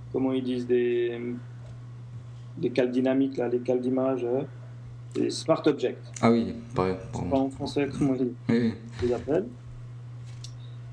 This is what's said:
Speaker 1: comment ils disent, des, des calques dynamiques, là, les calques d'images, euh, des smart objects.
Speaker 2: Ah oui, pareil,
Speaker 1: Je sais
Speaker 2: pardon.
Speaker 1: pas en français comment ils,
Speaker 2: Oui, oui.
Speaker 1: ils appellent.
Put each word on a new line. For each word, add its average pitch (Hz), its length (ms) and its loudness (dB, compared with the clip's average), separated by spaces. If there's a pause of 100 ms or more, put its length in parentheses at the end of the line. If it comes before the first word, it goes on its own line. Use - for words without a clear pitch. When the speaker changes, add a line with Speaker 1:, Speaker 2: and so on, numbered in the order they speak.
(140)
Speaker 1:
comment 131 180 2
ils 131 100 2
disent, 123 240 -2
des, 120 560 4 (1400)
des - 140 0
calques 123 200 4
dynamiques, 131 460 4
là, 123 120 2
les 123 100 2
calques 123 220 2
d'images, 131 420 2
euh, 123 200 2 (680)
des 120 160 2
smart - 360 2
objects. 127 360 2 (200)
Speaker 2:
Ah 117 100 8
oui, 101 240 4 (180)
pareil, 92 240 2
Speaker 1:
Je - 60 -10
sais - 80 -10
Speaker 2:
pardon. 87 180 -2
Speaker 1:
pas 135 80 4
en 135 120 2
français 139 420 -2
comment 135 240 2
ils, 123 180 0 (160)
Speaker 2:
Oui, 117 120 6
oui. 113 120 2 (300)
Speaker 1:
ils 120 100 4
appellent. 156 360 0 (1400)